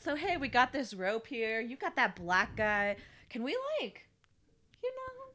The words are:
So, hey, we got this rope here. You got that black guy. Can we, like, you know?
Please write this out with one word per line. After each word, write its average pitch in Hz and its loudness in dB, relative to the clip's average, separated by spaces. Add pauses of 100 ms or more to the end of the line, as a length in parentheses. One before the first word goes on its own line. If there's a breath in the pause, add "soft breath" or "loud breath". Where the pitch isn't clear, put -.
So, 294 0
hey, 349 0
we 285 -2
got 247 4
this 262 -2
rope 202 0
here. 226 -2
You 233 -4
got 339 -4
that 220 4
black 185 2
guy. 208 2 (340 loud breath)
Can 226 -6
we, 269 -2 (240)
like, 233 -6 (720)
you 494 -2
know? 523 -10